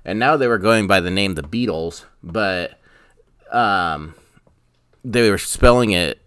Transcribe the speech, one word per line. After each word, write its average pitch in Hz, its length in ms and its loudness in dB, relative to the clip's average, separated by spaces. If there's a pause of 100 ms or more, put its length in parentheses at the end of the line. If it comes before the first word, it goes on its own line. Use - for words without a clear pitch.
and 98 140 -6
now 135 180 2
they 135 100 0
were 117 120 2
going 107 280 2
by 95 140 4
the 87 100 -2
name 95 240 -2
the 76 80 -10
Beatles, 82 640 -6 (180)
but, 92 560 -6 (720)
um, 87 640 -2 (920)
they 117 240 2
were 98 100 2
spelling 120 520 4
it 87 360 -2